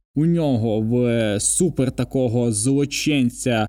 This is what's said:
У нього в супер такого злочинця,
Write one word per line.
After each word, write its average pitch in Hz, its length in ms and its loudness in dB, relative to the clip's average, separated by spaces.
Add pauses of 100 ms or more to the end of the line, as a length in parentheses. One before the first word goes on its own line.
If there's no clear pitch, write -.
(140)
У 151 120 2
нього 127 540 0
в 117 600 0
супер 135 500 0
такого 123 640 0
злочинця, 131 1160 0